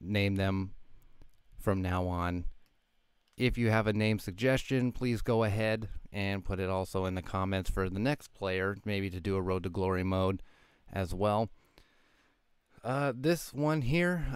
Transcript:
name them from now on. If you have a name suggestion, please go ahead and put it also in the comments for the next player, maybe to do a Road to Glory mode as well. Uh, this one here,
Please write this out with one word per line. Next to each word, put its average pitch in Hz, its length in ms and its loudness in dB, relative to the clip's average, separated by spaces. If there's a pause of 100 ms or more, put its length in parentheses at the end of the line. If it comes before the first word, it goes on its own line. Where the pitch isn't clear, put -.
name 101 360 2
them 95 360 0 (880)
from 95 220 0
now 92 240 0
on. 87 400 -2 (920)
If 120 220 0
you 117 100 2
have 110 180 4
a 107 60 2
name 107 260 4
suggestion, 127 760 0
please 120 280 -2
go 113 240 2
ahead 110 460 0 (220)
and 98 320 -2
put 95 160 -2
it 92 100 0
also 95 360 0
in 92 100 -2
the 90 40 -4
comments 95 480 -2
for 95 220 2
the 95 80 -4
next 135 340 -2
player, 95 520 -2
maybe 98 260 -2
to 90 100 -8
do 95 140 0
a 95 80 0
Road 92 220 0
to 95 40 -2
Glory 92 360 0
mode 95 380 2 (500)
as 90 200 -2
well. 104 380 0 (1300)
Uh, 135 300 0
this 151 380 0
one 151 300 2
here, 170 420 2 (120)